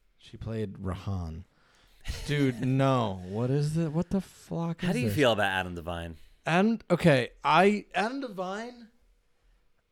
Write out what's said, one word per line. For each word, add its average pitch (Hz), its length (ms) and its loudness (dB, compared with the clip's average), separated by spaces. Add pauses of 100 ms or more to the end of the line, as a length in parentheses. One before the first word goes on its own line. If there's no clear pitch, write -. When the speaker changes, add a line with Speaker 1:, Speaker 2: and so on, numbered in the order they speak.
(200)
Speaker 1:
She - 180 -20
played 110 400 -6
Rahan. 90 640 -6 (840)
Dude, 139 380 0
no. 127 580 2
Speaker 2:
<laughs> 90 60 -12
Speaker 1:
What 113 220 -2
is 147 260 0
it? 160 140 0
What 170 200 -2
the 196 100 0
fuck 165 600 -8
Speaker 2:
How 180 80 -2
Speaker 1:
is 175 40 0
Speaker 2:
do - 60 -2
you 127 80 0
Speaker 1:
this? 101 80 0
Speaker 2:
feel 131 160 4
about 104 200 2
Adam 90 240 -2
Devine? 85 420 -8 (300)
Speaker 1:
And 202 440 2
okay, 147 380 4 (140)
I, 185 420 6 (100)
Adam 233 260 -2
Devine, 220 680 -8 (1040)